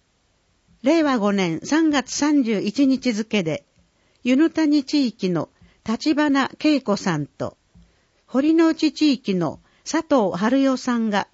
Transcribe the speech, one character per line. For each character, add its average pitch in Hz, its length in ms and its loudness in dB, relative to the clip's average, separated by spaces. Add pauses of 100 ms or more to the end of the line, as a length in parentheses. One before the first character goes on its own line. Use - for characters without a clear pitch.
(840)
令 320 200 2
和 269 160 0
五 202 140 0
年 180 320 0
三 311 260 0
月 285 240 -4
三 294 300 0
十 214 160 -2
一 269 260 0
日 254 260 0
付 214 300 -4
で、 156 220 -6 (580)
湯 247 140 2
の 320 120 4
谷 302 360 0
地 277 240 0
域 196 200 -4
の 170 200 -2 (360)
立 277 300 -2
花 277 460 0
恵 302 200 2
子 202 160 -2
さ 165 220 -2
ん 143 80 -4
と、 - 300 -10 (680)
堀 294 280 0
之 330 140 4
内 311 240 0
地 302 220 2
域 196 200 -4
の 160 240 -2 (300)
佐 330 140 -2
藤 226 340 0
春 233 260 0
代 269 140 2
さ 247 220 -4
ん 226 120 -2
が 196 240 -2